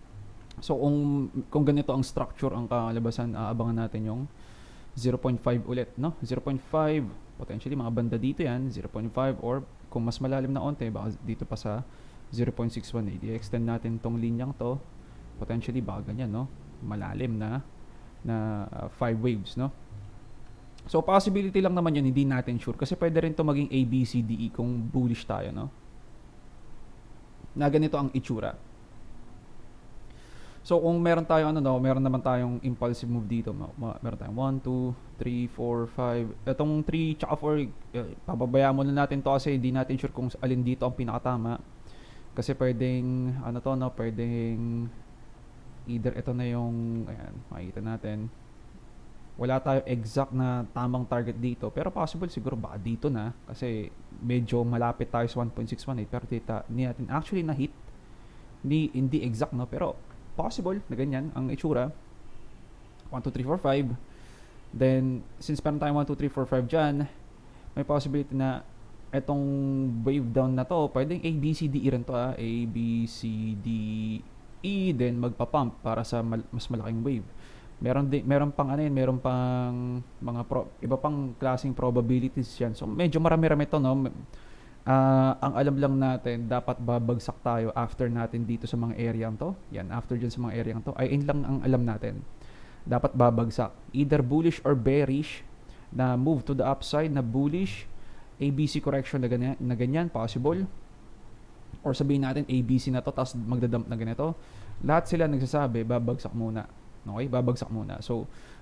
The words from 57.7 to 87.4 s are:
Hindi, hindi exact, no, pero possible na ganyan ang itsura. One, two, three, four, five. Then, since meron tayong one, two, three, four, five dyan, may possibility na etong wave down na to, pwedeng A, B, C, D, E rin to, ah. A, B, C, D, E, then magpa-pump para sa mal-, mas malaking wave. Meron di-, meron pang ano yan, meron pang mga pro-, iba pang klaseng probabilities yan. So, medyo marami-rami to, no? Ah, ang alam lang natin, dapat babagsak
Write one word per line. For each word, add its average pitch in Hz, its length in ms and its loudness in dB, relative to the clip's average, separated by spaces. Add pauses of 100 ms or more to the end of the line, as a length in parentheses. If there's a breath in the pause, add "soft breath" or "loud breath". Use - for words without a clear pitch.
Hindi, 151 320 2
hindi 135 240 2
exact, 120 320 -2
no, 123 160 0
pero - 240 -2 (420)
possible 190 560 -2
na 120 80 -2
ganyan 139 320 0
ang 131 160 -2
itsura. 131 400 0 (1200)
One, 127 160 -8
two, 131 80 -2
three, - 80 -4
four, 139 160 2
five. 139 320 4 (800 loud breath)
Then, 131 560 4 (160)
since - 240 -2
meron 151 160 2
tayong 147 160 2
one, 147 80 4
two, 147 80 -2
three, 143 160 0
four, 131 160 0
five 127 240 2
dyan, 147 400 4 (640 loud breath)
may 139 160 -2
possibility 143 480 0
na 131 240 2 (480)
etong 143 320 0 (640)
wave 135 240 4
down 131 240 4
na 127 160 2
to, 156 240 2
pwedeng 156 320 0
A, 165 80 2
B, 151 240 2
C, 147 160 0
D, - 80 2
E 131 80 4
rin 120 160 2
to, 135 80 -4
ah. 123 240 0
A, 113 140 -2 (180)
B, 117 400 2
C, 110 480 -2
D, 101 120 -4 (920)
E, 190 320 2
then 123 240 2
magpa-pump 120 640 0
para 113 240 0
sa 117 160 0
mal-, 113 320 0
mas 120 160 -6
malaking 113 320 -2
wave. 117 240 0 (560 loud breath)
Meron 131 320 2
di-, 143 80 4
meron 143 320 4
pang 139 160 2
ano 147 160 2
yan, 143 80 2
meron 131 240 4
pang 123 880 0 (160)
mga 120 240 -2
pro-, - 240 0 (160)
iba 131 160 2
pang 143 400 0
klaseng 131 320 2
probabilities 123 880 2
yan. 117 160 0
So, - 80 -6
medyo 160 400 4
marami-rami 160 480 6
to, 151 80 4
no? 135 240 4 (800 loud breath)
Ah, 131 560 8
ang 135 160 0
alam 139 240 4
lang 135 160 4
natin, 123 480 2
dapat 123 320 0
babagsak 120 640 2